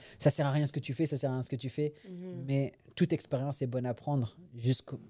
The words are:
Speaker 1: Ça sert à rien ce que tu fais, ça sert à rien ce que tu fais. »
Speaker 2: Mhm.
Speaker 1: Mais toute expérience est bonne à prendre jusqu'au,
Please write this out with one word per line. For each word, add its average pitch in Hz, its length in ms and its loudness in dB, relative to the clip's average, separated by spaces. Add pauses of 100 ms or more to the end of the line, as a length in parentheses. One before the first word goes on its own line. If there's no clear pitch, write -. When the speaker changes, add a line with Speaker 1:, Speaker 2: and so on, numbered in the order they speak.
(200)
Speaker 1:
Ça 151 100 6
sert 143 160 2
à 139 60 2
rien 147 140 4
ce 139 60 0
que 147 80 -4
tu 131 140 -4
fais, 160 120 2
ça 147 120 0
sert 135 120 0
à 127 40 0
rien 131 80 0
ce 127 80 -4
que 135 80 -4
tu 127 120 -4
fais. » 147 240 -2 (160)
Speaker 2:
Mhm. 180 380 -10
Speaker 1:
Mais 139 240 2 (240)
toute - 160 4
expérience 139 500 0
est 135 60 0
bonne 123 180 -2
à 123 80 0
prendre 131 440 0 (180)
jusqu'au, 123 440 0 (100)